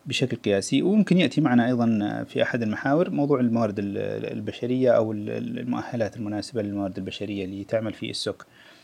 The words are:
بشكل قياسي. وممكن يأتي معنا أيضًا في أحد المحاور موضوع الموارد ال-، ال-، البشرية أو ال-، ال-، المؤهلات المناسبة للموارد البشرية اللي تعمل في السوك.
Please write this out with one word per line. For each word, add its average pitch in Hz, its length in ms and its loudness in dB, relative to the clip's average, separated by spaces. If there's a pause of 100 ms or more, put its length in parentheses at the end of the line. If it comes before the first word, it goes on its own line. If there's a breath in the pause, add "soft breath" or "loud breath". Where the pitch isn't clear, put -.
بشكل 123 320 -2
قياسي. 104 440 2
وممكن 185 360 4
يأتي 151 240 2
معنا 120 260 4
أيضًا 113 600 0
في 120 160 0
أحد 120 180 0
المحاور 139 480 2
موضوع 143 300 2
الموارد 113 400 2
ال-، 101 180 -4
ال-، 107 340 -4
البشرية 120 600 0
أو 113 200 4
ال-، 107 180 -4
ال-، 117 300 -4
المؤهلات 120 580 -4
المناسبة 107 440 -4
للموارد 101 360 -4
البشرية 98 480 -6
اللي 98 180 -8
تعمل 110 300 -2
في - 160 -8
السوك. - 360 -6 (380 soft breath)